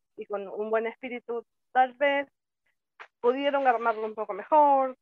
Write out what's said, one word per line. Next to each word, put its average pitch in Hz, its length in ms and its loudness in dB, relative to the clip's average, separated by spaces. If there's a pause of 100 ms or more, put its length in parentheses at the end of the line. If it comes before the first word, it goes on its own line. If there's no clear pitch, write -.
(160)
y 214 100 -14
con 202 220 -10
un 214 220 -8
buen 226 160 -2
espíritu, 233 580 -10 (280)
tal 254 220 2
vez 277 340 0 (920)
pudieron 277 460 0
armarlo 226 400 0
un 214 80 -10
poco 214 200 -8
mejor, 269 680 4